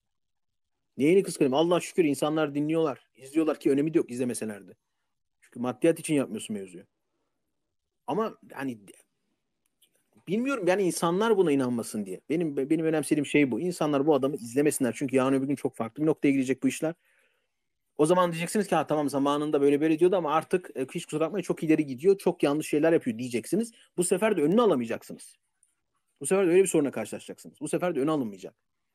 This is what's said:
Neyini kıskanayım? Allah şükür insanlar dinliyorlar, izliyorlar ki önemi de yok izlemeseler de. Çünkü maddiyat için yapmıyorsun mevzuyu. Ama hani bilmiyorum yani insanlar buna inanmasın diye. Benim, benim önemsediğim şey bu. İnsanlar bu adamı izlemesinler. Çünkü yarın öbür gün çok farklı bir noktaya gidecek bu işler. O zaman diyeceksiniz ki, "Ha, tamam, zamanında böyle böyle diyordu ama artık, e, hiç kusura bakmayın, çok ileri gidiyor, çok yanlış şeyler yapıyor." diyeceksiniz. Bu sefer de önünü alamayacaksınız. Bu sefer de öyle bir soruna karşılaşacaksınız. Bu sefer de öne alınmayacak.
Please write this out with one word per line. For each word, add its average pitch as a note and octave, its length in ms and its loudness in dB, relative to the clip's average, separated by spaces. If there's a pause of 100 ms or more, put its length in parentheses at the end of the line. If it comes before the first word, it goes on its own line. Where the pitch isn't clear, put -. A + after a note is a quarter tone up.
(960)
Neyini F3 260 4
kıskanayım? D#3 300 0
Allah E3+ 260 2
şükür - 240 0
insanlar D3+ 520 0
dinliyorlar, D3+ 600 -2
izliyorlar D#3 440 -2
ki D3+ 120 2
önemi D3 220 2
de E3 40 2
yok C#3 140 0
izlemeseler A2 560 -6
de. - 80 -20 (680)
Çünkü - 180 -16
maddiyat C#3+ 400 0
için D#3+ 140 -6
yapmıyorsun A2 420 -4
mevzuyu. F#2 300 -12 (1200)
Ama G#3 300 -4 (160)
hani C3 260 -10 (1500)
bilmiyorum A3+ 400 -2
yani F#3+ 160 2
insanlar F#3 540 0
buna F3 140 4
inanmasın A#2+ 540 -2
diye. F#2 240 -12
Benim, D#3 280 -2
benim D#3+ 280 0
önemsediğim D#3 400 0
şey C#3+ 260 2
bu. G#2+ 80 -2
İnsanlar D3+ 480 0
bu D#3 80 6
adamı C3+ 200 -2
izlemesinler. A#2+ 600 0
Çünkü C3 180 -2
yarın C3 180 2
öbür C3+ 140 -2
gün C#3+ 80 -2
çok - 200 -6
farklı A2+ 280 -8
bir D#3 40 0
noktaya D3 240 2
gidecek C3 320 -2
bu C3+ 40 2
işler. D#3+ 280 -4 (1000)
O D3+ 80 4
zaman F3+ 260 4
diyeceksiniz E3+ 360 -2
ki, F#3 80 0
"Ha, D3 120 0
tamam, D3+ 220 0
zamanında D3 520 0
böyle C#3+ 200 4
böyle D#3+ 180 2
diyordu F3+ 160 4
ama D#3 180 0
artık, E3+ 420 -2
e, C3 180 -4
hiç F3 120 -10
kusura D3+ 140 -6
bakmayın, F3 240 -2
çok F3 200 -4
ileri D#3 220 4
gidiyor, D3 320 2
çok - 260 -2
yanlış D3+ 260 0
şeyler D#3+ 240 2
yapıyor." A#2 240 0
diyeceksiniz. B2+ 540 -4 (260)
Bu F3+ 60 0
sefer G3+ 340 0
de D#3 40 0
önünü F3+ 200 4
alamayacaksınız. B2 760 -2 (840)
Bu C#3+ 40 -10
sefer F#3+ 220 2
de E3 40 2
öyle F#3+ 120 6
bir F#3 40 -2
soruna C#3+ 240 2
karşılaşacaksınız. G2+ 680 -12
Bu D3+ 60 -6
sefer F3 280 -4
de B2+ 40 -2
öne D3+ 120 0
alınmayacak. G2+ 440 -6 (400)